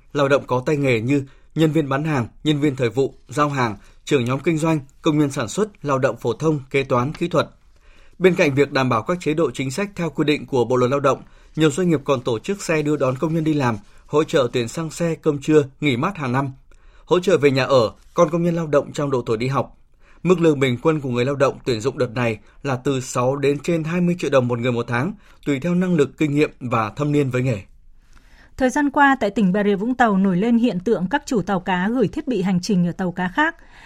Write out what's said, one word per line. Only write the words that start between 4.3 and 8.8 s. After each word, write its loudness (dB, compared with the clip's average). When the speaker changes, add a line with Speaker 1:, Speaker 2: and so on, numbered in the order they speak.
Speaker 1:
kinh -2
doanh, 0
công 0
nhân 2
sản -4
xuất, -6
lao 0
động 0
phổ -2
thông, -2
kế 0
toán, -2
kỹ -4
thuật. 0
Bên 4
cạnh 2
việc 2
đảm 0